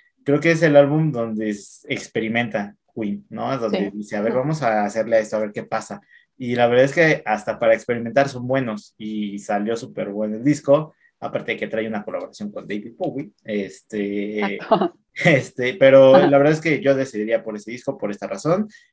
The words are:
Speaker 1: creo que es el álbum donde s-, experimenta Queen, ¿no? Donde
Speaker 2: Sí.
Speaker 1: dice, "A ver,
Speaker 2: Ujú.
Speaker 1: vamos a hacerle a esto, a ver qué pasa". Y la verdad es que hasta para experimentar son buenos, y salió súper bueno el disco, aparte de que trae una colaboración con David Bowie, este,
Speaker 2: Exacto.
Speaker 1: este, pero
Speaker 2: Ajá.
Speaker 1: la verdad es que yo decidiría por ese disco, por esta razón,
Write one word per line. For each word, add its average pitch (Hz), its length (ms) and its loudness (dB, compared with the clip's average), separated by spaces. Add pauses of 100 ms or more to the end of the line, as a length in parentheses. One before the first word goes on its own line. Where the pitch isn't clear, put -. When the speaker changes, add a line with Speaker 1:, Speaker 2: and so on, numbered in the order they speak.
(240)
Speaker 1:
creo 143 160 2
que 160 120 2
es 160 120 2
el 151 120 4
álbum 147 360 6
donde 113 400 -4
s-, - 360 -10
experimenta 110 880 -4 (200)
Queen, 101 340 -6
¿no? 113 300 -6
Donde 107 320 -2
Speaker 2:
Sí. 104 60 -14
Speaker 1:
dice, 107 200 -10
"A 104 40 -2
ver, 110 100 0
Speaker 2:
Ujú. 123 80 0
Speaker 1:
vamos 147 240 -2
a 107 220 2
hacerle 110 320 0
a - 20 6
esto, 107 180 -4
a 107 40 0
ver 107 100 -4
qué 113 120 -10
pasa". 107 380 -8 (340)
Y 120 200 -4
la 120 120 4
verdad 123 180 6
es 135 80 -4
que 156 320 2
hasta 107 340 -2
para 113 160 4
experimentar 117 520 0
son 123 200 -10
buenos, 123 500 -4
y 107 420 -8
salió 104 380 -4
súper 104 320 -10
bueno 107 280 -6
el 117 60 -10
disco, 143 520 0 (240)
aparte 110 320 -8
de 104 60 -4
que 107 100 -6
trae 110 200 -4
una 107 160 -8
colaboración 92 480 -10
con 90 160 -14
David 104 300 -10
Bowie, 147 340 -8 (140)
este, 104 1080 -6
Speaker 2:
Exacto. 202 400 -2 (280)
Speaker 1:
este, 127 520 0
pero 135 400 8
Speaker 2:
Ajá. 139 120 8
Speaker 1:
la 139 100 4
verdad 143 160 4
es 151 60 -2
que 151 220 -2
yo 135 140 2
decidiría 113 480 -2
por 107 120 -10
ese 104 160 -12
disco, 123 260 -8
por 104 140 -6
esta 104 160 -10
razón, 165 400 -2 (260)